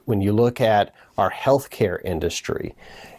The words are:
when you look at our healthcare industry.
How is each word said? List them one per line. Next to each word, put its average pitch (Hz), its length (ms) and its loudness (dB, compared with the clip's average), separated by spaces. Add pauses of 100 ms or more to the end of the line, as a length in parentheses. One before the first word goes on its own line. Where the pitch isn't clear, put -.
when 104 160 0
you 104 120 2
look 120 260 2
at 107 340 2 (240)
our 95 140 2
healthcare 131 720 -2
industry. - 680 -4 (460)